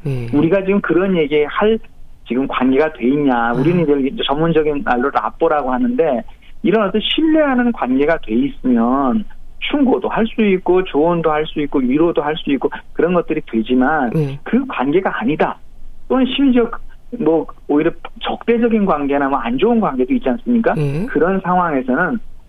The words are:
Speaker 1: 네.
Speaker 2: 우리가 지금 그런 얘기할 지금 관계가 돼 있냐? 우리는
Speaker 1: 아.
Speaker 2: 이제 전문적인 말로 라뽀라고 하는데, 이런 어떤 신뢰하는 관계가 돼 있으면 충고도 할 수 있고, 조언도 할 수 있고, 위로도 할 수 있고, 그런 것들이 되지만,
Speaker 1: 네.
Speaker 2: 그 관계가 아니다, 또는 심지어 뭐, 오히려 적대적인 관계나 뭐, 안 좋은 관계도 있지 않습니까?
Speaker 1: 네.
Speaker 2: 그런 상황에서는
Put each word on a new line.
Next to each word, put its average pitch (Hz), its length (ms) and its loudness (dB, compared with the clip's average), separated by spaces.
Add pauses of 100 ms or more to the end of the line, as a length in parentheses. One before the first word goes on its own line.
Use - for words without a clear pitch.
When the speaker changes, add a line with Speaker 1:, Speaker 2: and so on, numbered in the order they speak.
Speaker 1:
네. 123 280 -4
Speaker 2:
우리가 160 320 4
지금 196 180 2
그런 180 360 2
얘기할 151 640 2 (480)
지금 131 200 -2
관계가 135 460 2
돼 117 140 -2
있냐? 127 460 2
우리는 165 280 2 (100)
Speaker 1:
아. 143 80 2
Speaker 2:
이제 131 280 -2
전문적인 151 580 0
말로 127 240 0
라뽀라고 131 640 0
하는데, 127 500 0 (380)
이런 220 260 2
어떤 208 140 -2
신뢰하는 294 720 2
관계가 143 480 0
돼 110 160 -6
있으면 127 880 0 (340)
충고도 - 480 0
할 220 200 -2
수 220 180 0
있고, 185 380 2
조언도 165 480 0
할 151 160 -2
수 - 140 -6
있고, 143 180 -2
위로도 151 420 2
할 151 160 -2
수 143 140 -4
있고, 131 180 0 (240)
그런 175 220 2
것들이 156 260 -2 (100)
되지만, 127 600 0
Speaker 1:
네. 143 320 -2
Speaker 2:
그 262 240 0
관계가 175 520 -2
아니다, 156 380 0 (500)
또는 254 280 2
심지어 247 340 4 (480)
뭐, 160 300 2 (200)
오히려 151 220 2 (320)
적대적인 226 640 0
관계나 143 440 0
뭐, 139 100 0
안 117 180 -4
좋은 226 220 4
관계도 135 340 0
있지 127 160 0
않습니까? 120 460 0
Speaker 1:
네. 151 320 -2
Speaker 2:
그런 190 340 0
상황에서는 160 800 0 (300)